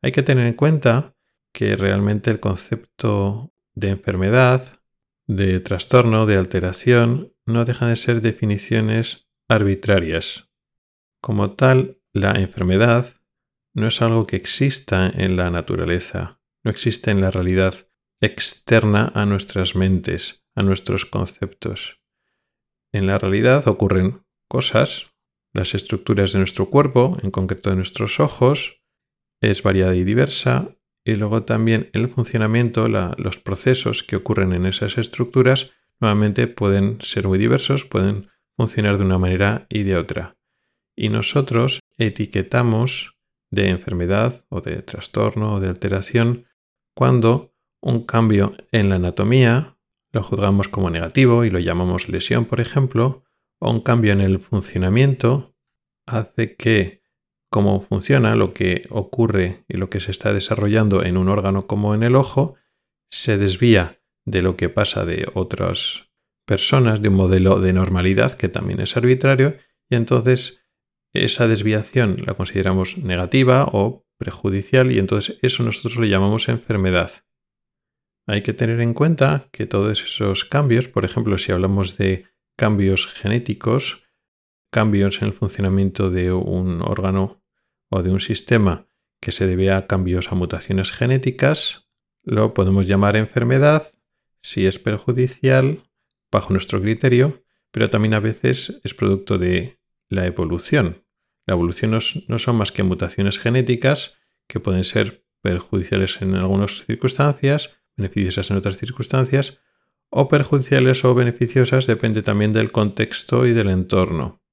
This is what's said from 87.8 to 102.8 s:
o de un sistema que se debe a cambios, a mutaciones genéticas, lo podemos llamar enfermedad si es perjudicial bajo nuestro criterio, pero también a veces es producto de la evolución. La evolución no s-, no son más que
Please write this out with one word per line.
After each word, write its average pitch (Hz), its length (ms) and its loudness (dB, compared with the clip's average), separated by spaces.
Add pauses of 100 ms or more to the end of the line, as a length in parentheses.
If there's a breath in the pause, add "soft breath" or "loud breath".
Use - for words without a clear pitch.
o 95 140 -2
de 92 80 0
un 95 80 0
sistema 101 680 0 (340)
que - 120 -10
se - 160 -2
debe 95 240 0
a 95 160 -2
cambios, 90 440 -2
a - 40 -4
mutaciones 92 560 -4
genéticas, 131 960 -2 (340)
lo 107 320 0
podemos 95 320 2
llamar 101 300 2
enfermedad 135 720 2 (540)
si - 260 -2
es 95 100 0
perjudicial 131 1040 0 (460)
bajo - 220 0
nuestro 95 300 -2
criterio, 123 640 2 (280)
pero 113 180 0
también 110 240 2
a 107 60 2
veces 127 640 -4
es - 100 -10
producto 98 460 -2
de 90 400 -2 (300)
la 95 160 -2
evolución. 90 800 -2 (420)
La 98 80 -2
evolución 87 380 0
no 110 60 0
s-, - 300 -6
no 117 120 -4
son 120 180 0
más 104 140 -2
que 110 120 -4